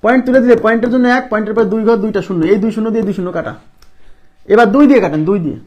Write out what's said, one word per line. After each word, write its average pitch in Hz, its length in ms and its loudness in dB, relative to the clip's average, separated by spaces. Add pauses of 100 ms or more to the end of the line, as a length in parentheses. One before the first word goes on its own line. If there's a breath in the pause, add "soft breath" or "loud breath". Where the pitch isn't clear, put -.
পয়েন্ট 247 220 2
তুলে 262 180 2
দিলে 247 120 4 (100)
পয়েন্টের 226 280 0
জন্য 247 120 2 (120)
এক, 262 140 -4
পয়েন্টের 214 260 -4
পর 226 60 2 (100)
দুই 220 140 -2
ঘর, 226 180 2
দুইটা 202 220 -2
শূন্য, 180 180 -4
এই 196 180 2
দুই 220 120 -2
শূন্য 220 180 -4
দিয়ে 220 140 -2
দুই 202 100 -4
শূন্য 180 200 -6
কাটা। 156 160 -8 (1000)
এবার 214 220 4
দুই 285 140 6
দিয়ে 262 140 6
কাটেন, 156 260 -2
দুই 202 160 0
দিয়ে - 220 -6